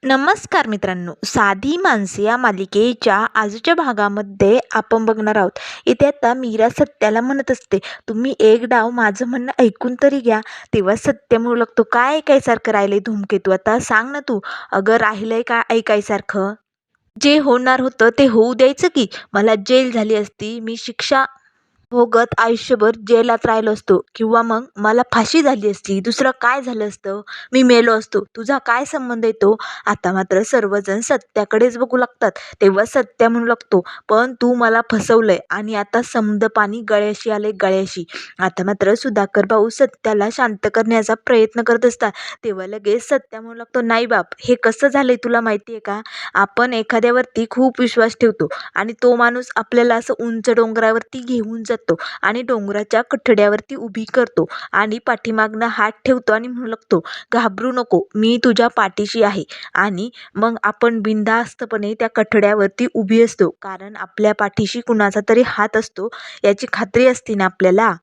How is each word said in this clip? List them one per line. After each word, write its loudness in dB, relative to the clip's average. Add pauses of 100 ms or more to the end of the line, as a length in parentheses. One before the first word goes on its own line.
नमस्कार 0
मित्रांनो, -6 (140)
साधी 0
माणसे -2
या 2
मालिकेच्या 0 (200)
आजच्या -2
भागामध्ये 0 (120)
आपण 0
बघणार 0
आहोत. 0 (260)
इथे 2
आता 0
मीरा 0
सत्याला 0
म्हणत -2
असते, -2 (280)
"तुम्ही -4
एक 6
डाव 2
माझं -2
म्हणणं -6
ऐकून 2
तरी 4
घ्या." 2 (340)
तेव्हा 2
सत्य -2
म्हणू 0
लागतो, 0
"काय 0
ऐकायसारखं 2
राहिलंय 2
धूमकेतू? -2
आता 0
सांग -2
ना -6
तू, -2 (320)
अगं 2
राहिलंय -2
का -2
ऐकायसारखं? -2 (640)
जे 4
होणार 2
होतं 2 (100)
ते 8
होऊ 4
द्यायचं 2
की, 2 (260)
मला 2 (100)
जेल 2
झाली -2
असती, -8
मी -10
शिक्षा -2 (680)
भोगत 2
आयुष्यभर 0 (120)
जेलात 2
राहिलो 2
असतो 2 (160)
किंवा 2
मग -2 (140)
मला 2 (120)
फाशी 2
झाली 0
असती, -4
दुसरं 0 (100)
काय 0
झालं -6
असतं, -10 (320)
मी 4
मेलो 6
असतो, -2 (140)
तुझा -2
काय -2
संबंध -6
येतो?" 2 (300)
आता -2
मात्र 0
सर्वजण -2
सत्याकडेच 0
बघू -2
लागतात. -2 (300)
तेव्हा 4
सत्या 0
म्हणू -2
लागतो, 0 (280)
"पण 2
तू 2
मला 2 (100)
फसवलंय 2 (100)
आणि -6
आता -2
समद 0 (100)
पाणी 0
गळ्याशी 0
आले -2 (100)
गळ्याशी." -2 (360)
आता -2
मात्र 0
सुधाकर -2
भाऊ 2
सत्याला -2
शांत -2
करण्याचा 0 (120)
प्रयत्न 2
करत 2
असतात. 0 (320)
तेव्हा -8
लगेच -4
सत्या -4
म्हणू -18
लागतो, -6
"नाही 0
बाप, -2
हे 2
कसं 2
झालंय 2
तुला 0
माहितीये -6
का? -8 (340)
आपण 0
एखाद्यावरती 0
खूप 0
विश्वास 0
ठेवतो 2 (280)
आणि -4 (100)
तो 6
माणूस 0
आपल्याला 2
असं -4
उंच -4
डोंगरावरती 0
घेऊन -4
जातो -6 (400)
आणि 0
डोंगराच्या -2
कठड्यावरती 2
उभी -10 (100)
करतो 0 (280)
आणि 0
पाठीमागनं -2
हात 0 (140)
ठेवतो 2
आणि -2
म्हणू -10
लागतो, -2 (340)
'घाबरू -2
नको, 0 (140)
मी 2
तुझ्या 4
पाठीशी -2
आहे -2 (320)
आणि -2 (260)
मग 0
आपण 0
बिनधास्तपणे -2
त्या -4
कठड्यावरती 2
उभी 2
असतो, 2 (120)
कारण -16
आपल्या -2
पाठीशी -2
कुणाचा 2 (100)
तरी 6
हात -2
असतो -6 (340)
याची 0
खात्री 2
असते -2
ना 0
आपल्याला.'" 2